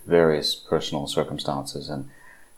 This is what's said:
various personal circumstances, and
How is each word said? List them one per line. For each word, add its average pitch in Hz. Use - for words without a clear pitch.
various 80
personal 73
circumstances, 71
and 69